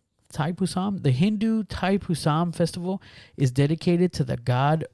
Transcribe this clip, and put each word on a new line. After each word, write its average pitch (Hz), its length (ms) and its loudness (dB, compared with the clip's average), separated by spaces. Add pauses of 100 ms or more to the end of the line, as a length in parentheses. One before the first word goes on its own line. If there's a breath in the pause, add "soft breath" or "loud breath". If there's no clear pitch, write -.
(320)
Thai 156 220 -4
Pusam, 185 500 -2
the 143 80 4
Hindu 214 520 2
Thai 190 340 0
Pusam 165 580 0
festival 175 460 -2 (340 loud breath)
is 127 160 2
dedicated 165 640 2
to 156 100 -2
the 131 140 -2
god 135 560 2